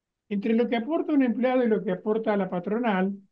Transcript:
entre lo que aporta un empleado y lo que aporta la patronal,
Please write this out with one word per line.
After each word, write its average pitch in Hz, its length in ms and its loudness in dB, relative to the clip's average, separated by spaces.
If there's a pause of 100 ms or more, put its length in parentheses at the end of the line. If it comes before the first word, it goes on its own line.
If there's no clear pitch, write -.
(280)
entre 214 260 0
lo 226 140 2
que 240 80 0
aporta 302 360 -2
un 277 100 4
empleado 254 420 2
y 233 40 2
lo 202 140 2
que 190 100 -2
aporta 220 440 -2
la 190 120 0
patronal, 196 680 -2 (180)